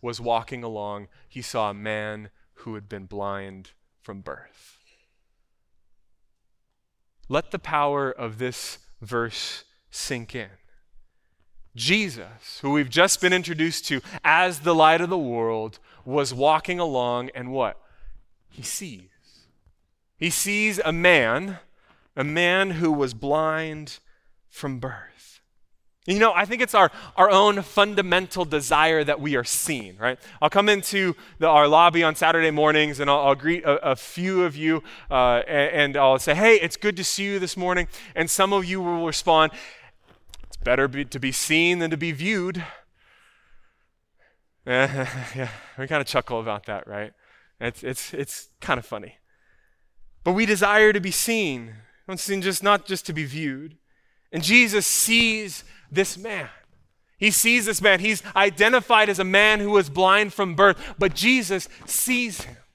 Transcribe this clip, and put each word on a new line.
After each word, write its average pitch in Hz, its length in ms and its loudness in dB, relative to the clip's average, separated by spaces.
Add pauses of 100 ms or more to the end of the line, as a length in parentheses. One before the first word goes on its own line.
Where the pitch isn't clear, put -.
was 117 200 -10
walking 117 440 -4
along, 104 440 -10 (200)
he 127 140 -14
saw 110 280 -4
a 101 40 -8
man 107 560 -8 (280)
who 110 180 -12
had 104 120 -16
been 98 180 -12
blind 98 640 -10 (280)
from 98 200 -16
birth. - 580 -18 (2500)
Let 143 220 -4
the 196 80 -8
power 143 520 -2
of 113 280 -10
this - 400 -8 (220)
verse 117 640 -6 (260)
sink - 440 -10
in. 107 160 -12 (1200)
Jesus, 120 840 -4
who 139 100 -2
we've 143 200 0
just 170 300 4
been 180 120 2
introduced 165 540 -4
to 135 140 -4 (220)
as 165 380 2
the 165 140 2
light 160 260 6
of 175 100 -4
the 185 80 -2
world, 113 640 -4 (240)
was 135 280 -2
walking 156 460 0
along, 127 560 -2
and 127 160 -12
what? 131 300 -4 (680)
He - 140 -20
sees. 110 460 -12 (1080)
He 170 140 -4
sees 208 540 -2
a 160 80 0
man, 165 680 2 (560)
a 135 80 -4
man 175 500 0
who 165 200 0
was 139 200 0
blind 156 840 -4 (500)
from 135 300 -10
birth. - 640 -14 (680)
You 190 120 0
know, 220 160 4
I 185 100 2
think 220 160 -6
it's 247 140 -2
our, 190 180 6 (240)
our 214 140 6
own 202 320 4
fundamental 185 840 0
desire 151 580 2
that 147 180 -2
we 143 160 -2
are 120 60 0
seen, 110 560 -6
right? 123 200 -2 (220)
I'll 151 100 2
come 202 180 2
into 196 480 0 (220)
the, 160 100 2
our 151 180 8
lobby 165 380 6
on 156 100 2
Saturday 160 360 2
mornings 151 500 2
and 143 80 0
I'll, 143 120 4
I'll 139 140 4
greet 156 300 -2
a, 143 280 2
a 127 40 0
few 180 480 -2
of 160 100 -2
you, 156 280 0 (280)
uh, 123 360 4
a-, 151 280 0
and 143 220 0
I'll 135 220 6
say, 147 160 0
"Hey, 214 220 6
it's 170 200 0
good 202 220 -4
to 190 60 -6
see - 200 -4
you 202 140 -4
this 180 180 -6
morning." 180 320 -2 (260)
And 165 140 -2
some 196 240 2
of 190 140 0
you 185 160 -4
will 170 240 -2
respond, 156 460 4 (920)
"It's - 120 -18
better 131 300 2
be, 135 180 -6
to 143 120 -12
be 131 140 -4
seen 170 460 2
than 165 120 -2
to 156 60 -4
be 160 160 -6
viewed." 180 560 -4
<laughs> - 60 -18 (1900)
Yeah, 131 840 -2 (300)
we 135 80 -8
kinda 143 180 -2
chuckle 123 340 -2
about 110 280 -6
that, 101 200 -10
right? 104 280 -12 (460)
It's, 117 220 -8
it's, 127 300 -10
it's - 360 -10 (120)
kinda 123 220 -2
funny. 110 340 -14 (1040)
But 175 100 0
we 208 120 2
desire 208 480 4
to 202 80 0
be 185 100 -4
seen. 139 680 -4 (320)
It's 190 180 -8
just, 190 360 -4
not 202 220 2
just 190 220 -8
to 170 80 -8
be 156 100 -4
viewed. 147 540 -8 (520)
And 160 120 -6
Jesus 214 440 4
sees 220 800 0 (280)
this 185 260 -2
man. 190 300 -10 (680)
He 214 120 2
sees 233 360 2
this 214 140 -4
man. 190 200 6
He's 208 200 0 (140)
identified 214 760 4
as 196 120 -2
a 190 40 2
man 208 360 4
who 202 100 -2
was 196 180 4
blind 190 440 4
from 185 240 -4
birth, 196 420 4
but 180 160 0
Jesus 196 540 0 (180)
sees 247 560 -2
him. - 140 -16 (180)